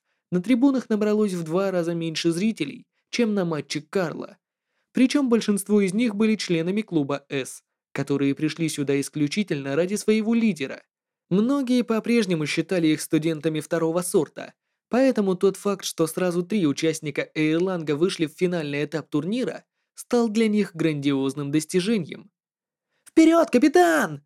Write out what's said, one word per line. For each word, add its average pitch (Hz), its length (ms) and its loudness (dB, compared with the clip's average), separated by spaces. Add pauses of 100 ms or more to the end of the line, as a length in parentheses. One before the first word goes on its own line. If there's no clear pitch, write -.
(320)
на 180 100 -2
трибунах 254 480 2
набралось 214 440 0
в 175 100 -4
два 185 280 -2
раза 170 220 -2
меньше 165 380 -2
зрителей, 175 560 -4 (220)
чем 226 240 0
на 196 100 0
матче 151 380 -4
Карла. - 560 -6 (560)
Причем 262 360 2
большинство 208 520 2
из 185 120 0
них 226 220 -2
были 220 200 2
членами 180 460 -2
клуба 143 480 -2
«С», 135 340 -8 (280)
которые 139 420 0
пришли 156 360 -2
сюда 143 300 -2
исключительно 143 760 -4
ради 180 200 0
своего 214 380 0
лидера. 180 500 -2 (460)
Многие 247 540 2
по-прежнему 214 640 0
считали 170 420 0
их 156 140 2
студентами 156 580 -2
второго 165 420 -2
сорта, - 520 -2 (360)
поэтому 220 460 2
тот 190 220 2
факт, 196 280 -4
что - 220 -2
сразу 180 360 -2
три 185 220 0
участника 151 680 -2
Эйрланга 160 600 0
вышли 170 300 0
в 143 60 -4
финальный 151 540 -4
этап 147 240 -8
турнира, 185 560 -4 (300)
стал 233 340 0
для 220 180 2
них 208 280 0
грандиозным 143 760 -2
достижением. 175 800 -2 (720)
«Вперед, 320 440 6
капитан!» 277 760 4